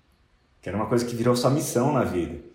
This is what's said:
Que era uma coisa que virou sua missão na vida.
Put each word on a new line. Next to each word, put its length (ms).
Que 60
era 100
uma 80
coisa 180
que 120
virou 180
sua 160
missão 420
na 120
vida. 340